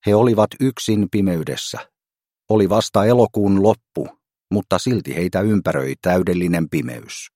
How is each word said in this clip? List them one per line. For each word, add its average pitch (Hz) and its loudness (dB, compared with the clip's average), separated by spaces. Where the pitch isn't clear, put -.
He 104 4
olivat 107 4
yksin 110 -2
pimeydessä. 85 -4
Oli 107 4
vasta 101 0
elokuun 104 2
loppu, 107 -2
mutta 98 -2
silti 104 -4
heitä 90 -2
ympäröi 80 -2
täydellinen 87 0
pimeys. 60 -8